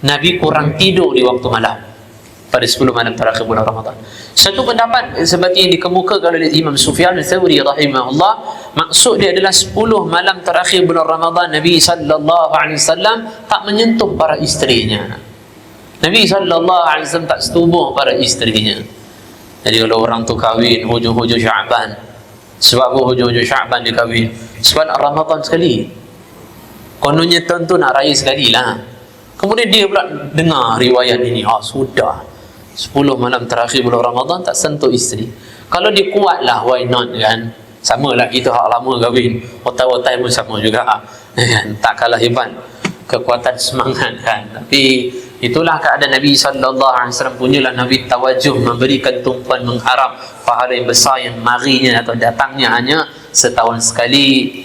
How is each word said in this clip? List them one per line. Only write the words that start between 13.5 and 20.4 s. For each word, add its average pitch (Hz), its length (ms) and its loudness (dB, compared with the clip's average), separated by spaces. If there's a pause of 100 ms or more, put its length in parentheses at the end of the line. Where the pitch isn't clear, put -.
menyentuh 226 480 2
para 156 240 2
isterinya. 110 800 -2 (800)
Nabi 196 240 2
sallallahu 180 640 2
alaihi 156 160 0
wasallam 165 240 -4
tak - 160 0
setubuh 170 480 2
para 135 240 0
isterinya. 107 640 -2 (800)
Jadi 110 240 0
kalau 113 160 2
orang 117 240 0
tu 117 80 -2
kahwin 113 560 0